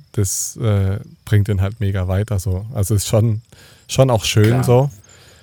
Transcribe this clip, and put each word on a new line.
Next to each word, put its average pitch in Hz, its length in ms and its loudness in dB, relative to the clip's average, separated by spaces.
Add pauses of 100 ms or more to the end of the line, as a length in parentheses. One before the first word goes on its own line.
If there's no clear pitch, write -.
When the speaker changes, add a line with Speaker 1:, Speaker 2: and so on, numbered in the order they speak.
(140)
Speaker 1:
das, - 440 -4
äh, 101 420 0 (260)
bringt 101 220 2
den 98 140 -2
halt 101 180 -4
mega 98 280 -2
weiter 98 320 -2
so. 95 340 -4
Also 104 220 -2
ist - 120 -2
schon, 113 340 0 (460)
schon 135 220 2
auch 113 140 0
schön 107 240 2
Speaker 2:
Klar. 123 160 2
Speaker 1:
so, 127 280 4 (520)